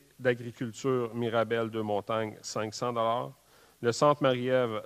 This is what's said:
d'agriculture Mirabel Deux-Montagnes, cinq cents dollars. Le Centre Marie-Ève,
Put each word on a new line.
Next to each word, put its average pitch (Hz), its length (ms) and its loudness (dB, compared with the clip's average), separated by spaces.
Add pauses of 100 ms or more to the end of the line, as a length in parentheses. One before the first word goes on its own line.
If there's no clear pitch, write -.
(180)
d'agriculture 123 960 -2
Mirabel 117 560 0
Deux-Montagnes, 110 680 -2
cinq 110 320 -6
cents 123 200 -4
dollars. 117 400 -2 (500)
Le 117 100 2
Centre 147 300 4
Marie-Ève, 127 640 2